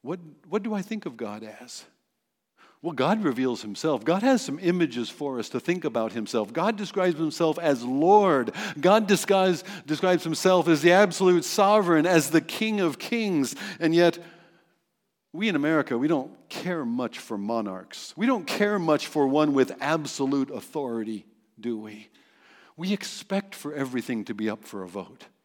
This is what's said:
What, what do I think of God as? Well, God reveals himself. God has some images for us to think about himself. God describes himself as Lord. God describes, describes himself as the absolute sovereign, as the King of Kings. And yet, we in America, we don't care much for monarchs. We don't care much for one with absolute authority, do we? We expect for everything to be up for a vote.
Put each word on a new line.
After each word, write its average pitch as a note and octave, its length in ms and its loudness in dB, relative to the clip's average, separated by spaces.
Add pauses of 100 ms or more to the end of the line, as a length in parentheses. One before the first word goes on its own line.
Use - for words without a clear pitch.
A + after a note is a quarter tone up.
What, E3+ 180 -10 (280)
what G3 140 -4
do G#3+ 100 -6
I G3+ 100 -4
think G#3 220 -10
of C3 120 -10
God G#2+ 260 -10
as? A2 420 -18 (960)
Well, E3 140 -8
God F3 280 2
reveals B2+ 400 0
himself. G#2+ 420 -4
God F#3 200 0
has C4 180 4
some C#3 160 -8
images E3 500 0
for C#3 300 -8
us A2 120 -6
to B2 100 -4
think F3 240 -4
about A2+ 260 -2
himself. G#2+ 420 -4
God F#3 220 0
describes F#3 420 -2
himself D#3 440 0
as C#3 240 0
Lord. D#3 680 4 (280)
God G3+ 260 4
describes, F#3+ 560 2 (240)
describes F3 380 0
himself E3+ 420 2
as D#3 160 4
the F3 80 8
absolute F3+ 540 4
sovereign, G3 640 4
as E3 240 4
the D#3+ 100 6
King A3 400 -4
of E3 180 0
Kings. F#3+ 560 -2 (240)
And E3 160 2
yet, E3+ 240 6 (1120)
we G3+ 160 -2
in F#3+ 60 0
America, D3 420 0
we C3+ 120 0
don't D3+ 240 -2 (160)
care E3+ 360 -6
much A#2+ 360 -4
for A2 180 -8
monarchs. G2+ 800 -6
We G3+ 100 -2
don't A3 220 0
care G#3 320 0
much D#3 260 2
for C#3+ 220 0
one D3+ 260 2
with C3 260 2
absolute C#3 680 -2
authority, A2+ 720 -8 (360)
do A2+ 180 -6
we? G#2+ 300 -18 (680)
We F#3 160 -4
expect G3 640 -6
for D3 180 -10
everything B2+ 520 -4
to A2 100 -8
be G#2+ 160 -2
up G#2 140 -10
for G2 180 -12
a F2+ 60 -12
vote. F2+ 380 -14 (180)